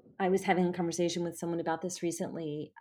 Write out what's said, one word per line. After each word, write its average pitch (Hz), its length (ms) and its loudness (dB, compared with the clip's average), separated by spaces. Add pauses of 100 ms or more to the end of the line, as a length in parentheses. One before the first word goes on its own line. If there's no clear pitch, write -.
(180)
I 190 100 4
was 185 160 4
having 180 220 6
a 175 60 2
conversation 175 520 0
with 165 140 -6
someone 170 220 -2
about 165 220 -2
this 180 200 -6
recently, 160 800 -4